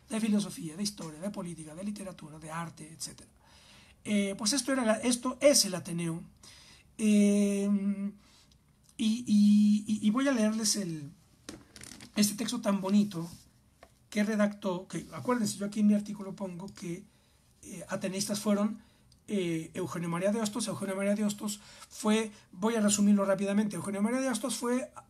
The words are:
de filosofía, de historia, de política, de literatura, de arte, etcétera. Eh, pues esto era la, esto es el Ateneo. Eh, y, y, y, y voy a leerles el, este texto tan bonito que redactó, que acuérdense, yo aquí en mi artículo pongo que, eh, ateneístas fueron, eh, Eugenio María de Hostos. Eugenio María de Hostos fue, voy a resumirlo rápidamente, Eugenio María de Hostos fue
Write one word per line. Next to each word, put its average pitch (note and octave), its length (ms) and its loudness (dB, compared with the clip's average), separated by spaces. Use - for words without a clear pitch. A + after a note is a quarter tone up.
de A3 100 -2
filosofía, F#3 560 -2
de G3+ 60 -6
historia, E3 360 -8
de G3 120 -6
política, E3+ 440 -10
de F3+ 80 -12
literatura, F#3 560 -10
de D#3 120 -14
arte, D#3+ 420 -10
etcétera. - 380 -14
Eh, G3+ 320 0
pues A3 160 -2
esto C#4 200 0
era C4 120 0
la, G#3+ 100 4
esto B3 460 -2
es C#4 240 6
el F3+ 100 -2
Ateneo. E3+ 480 -4
Eh, G3+ 720 4
y, A3+ 280 0
y, G#3 600 6
y, G#3+ 200 0
y G#3+ 40 6
voy C4+ 180 2
a C#4 40 2
leerles A3 440 0
el, D#3+ 340 -6
este G#3 200 2
texto A#3+ 260 -4
tan G3 200 0
bonito F#3 480 0
que G#3 140 0
redactó, G#3 640 0
que D#3+ 260 -8
acuérdense, A#3+ 440 -2
yo G3 100 -6
aquí G#3+ 140 -4
en G#3 80 6
mi G#3 60 6
artículo G3+ 420 -4
pongo F#3 360 -10
que, F3+ 320 -10
eh, F3 260 -12
ateneístas G3 520 -4
fueron, G#3 380 0
eh, E3+ 460 -2
Eugenio F3 340 -4
María F3 220 0
de A3+ 100 0
Hostos. G#3+ 280 -2
Eugenio F#3+ 260 -4
María G3 220 0
de G#3+ 80 -2
Hostos G#3 360 -4
fue, A3 420 0
voy G#3+ 240 0
a G#3+ 40 2
resumirlo G3+ 440 6
rápidamente, G3+ 500 2
Eugenio G3 260 -4
María A#3+ 200 2
de C4 80 0
Hostos B3 260 -2
fue B3 380 -2